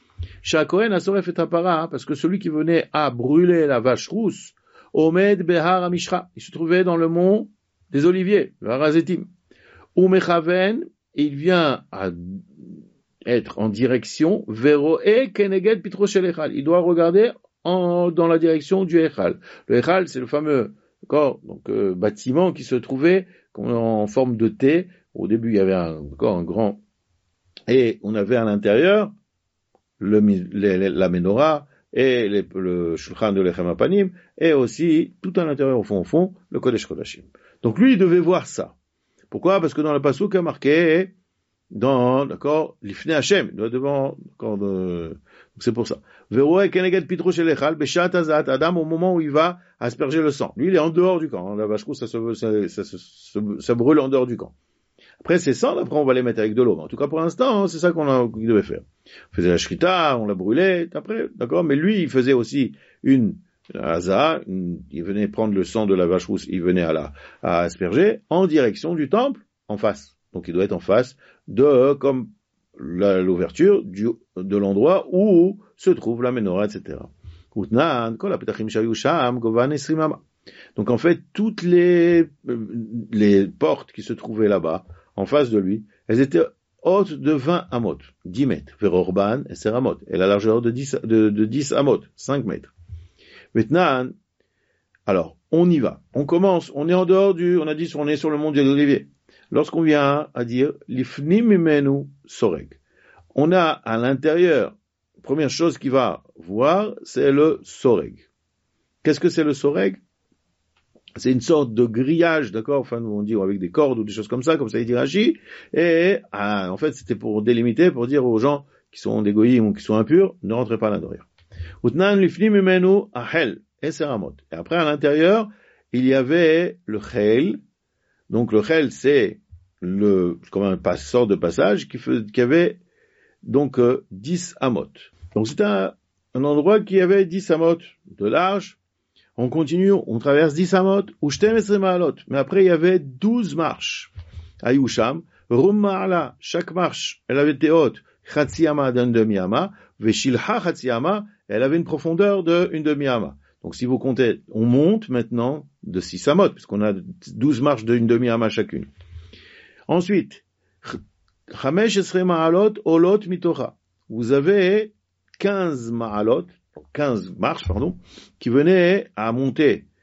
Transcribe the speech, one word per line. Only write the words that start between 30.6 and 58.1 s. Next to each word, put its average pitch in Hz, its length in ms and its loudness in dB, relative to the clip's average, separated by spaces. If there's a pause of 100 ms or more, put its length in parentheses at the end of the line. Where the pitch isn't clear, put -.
les, 95 120 0
la 90 180 0
menorah, 117 580 0 (280)
et 123 340 2
les, 101 140 0 (120)
le 87 420 -4
Shulchan - 360 -4
de 95 100 0
Lechem 90 240 -2
Apanim, 180 440 0 (280)
et 160 160 2
aussi, 151 580 0 (100)
tout 185 140 -8
à 180 80 0
l'intérieur, 135 340 0
au 107 40 0
fond, 98 180 -4
au 85 40 -6
fond, 185 280 0 (180)
le - 80 -6
Kodesh 123 280 -2
Kodashim. - 380 -12 (380)
Donc 113 160 -2
lui, 262 140 6
il 214 60 4
devait 180 200 4
voir 165 280 0
ça. - 280 -10 (540)
Pourquoi ? 185 320 0
Parce 160 140 -2
que 151 80 -2
dans 151 100 0
le 143 80 0
Passouk, 147 320 0
il 190 40 0
y - 20 4
a 180 40 2
marqué, 165 720 2 (560)
dans, 127 540 2
d'accord, 151 580 -4
Lifnei 107 320 -6
Hashem, 147 380 0
il - 40 -16
doit 110 120 -4
devant, 135 480 -4 (140)
d'accord, 107 260 -8
de, 92 640 -6 (360)
donc - 60 -20
c'est 120 120 -2
pour 113 140 -4
ça. - 140 -10 (300)
Veroe 160 380 2
Keneged 185 380 0
Pitro 175 240 -2
Shel 165 200 0
Echal, 151 260 -2
Beshat 175 380 -2
Azat 156 340 0
Adam, 156 280 0
au 160 100 -2
moment 170 280 -2
où 170 60 2
il 151 100 -4
va 165 280 0 (200)
asperger 131 440 -2
le 151 80 2
sang. 135 260 -6
Lui, 143 120 -2
il 190 60 2
est 170 40 4
en 156 120 0
dehors 180 300 2
du 160 80 -6
camp, 95 240 -8
hein. 104 40 -8
La 107 100 -2
vache 107 180 -4
rousse, 147 160 -10
ça 120 60 -8
se, 113 280 -6
ça, 107 340 -2
ça, 98 160 -8
ça, - 140 -14
ça, - 420 -12 (180)
ça - 160 -2
brûle 135 260 4
en 135 80 -2
dehors 131 180 0
du 120 100 -8
camp. 98 180 -14 (680)
Après, 175 180 0
ces 139 160 0
cendres, - 280 -2
après, 135 140 -6
on 151 80 2
va 131 100 4
les 127 80 2
mettre 117 180 -2
avec 107 140 -2
de 123 80 2
l'eau. 113 120 4
Mais 80 80 -6
en 76 60 -14
tout - 80 -12
cas, 147 100 -2
pour 156 140 -4
l'instant, 202 420 0
hein, 190 60 -2
c'est 165 100 -10
ça 175 140 2
qu'on 151 160 -2
a, 127 200 2